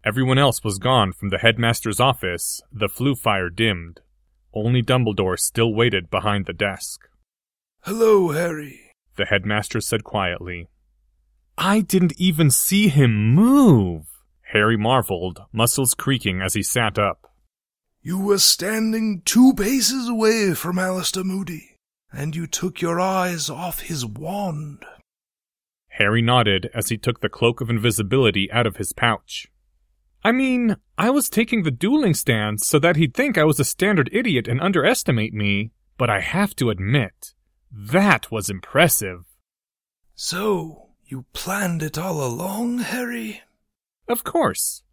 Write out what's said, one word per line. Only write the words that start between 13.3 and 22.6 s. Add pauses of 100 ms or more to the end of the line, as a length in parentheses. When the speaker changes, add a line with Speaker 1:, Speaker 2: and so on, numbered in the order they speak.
Speaker 1:
move," (460)
Harry
marveled, (100)
muscles
creaking
as
he
sat
up. (680)
Speaker 2:
"You
were
standing
two
paces
away
from
Alastor
Moody, (360)
and
you
took